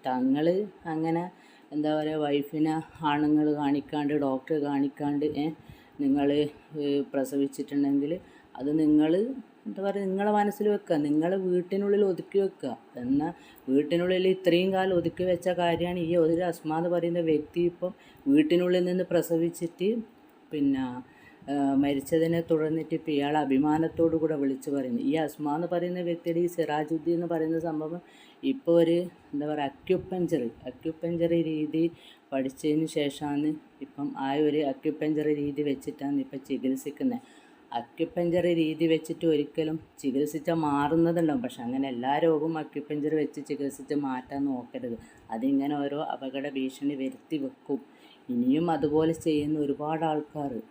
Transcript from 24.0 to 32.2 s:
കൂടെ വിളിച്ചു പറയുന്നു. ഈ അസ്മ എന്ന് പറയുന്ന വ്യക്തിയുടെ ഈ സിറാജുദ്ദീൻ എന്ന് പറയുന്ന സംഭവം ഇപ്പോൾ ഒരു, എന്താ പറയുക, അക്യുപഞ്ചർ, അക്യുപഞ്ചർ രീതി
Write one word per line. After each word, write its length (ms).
കൂടെ 200
വിളിച്ചു 360
പറയുന്നു. 300
ഈ 140
അസ്മ 400
എന്ന് 160
പറയുന്ന 300
വ്യക്തിയുടെ 380
ഈ 80
സിറാജുദ്ദീൻ 680
എന്ന് 120
പറയുന്ന 320
സംഭവം 420
ഇപ്പോൾ 400
ഒരു, 240
എന്താ 140
പറയുക, 160
അക്യുപഞ്ചർ, 840
അക്യുപഞ്ചർ 640
രീതി 640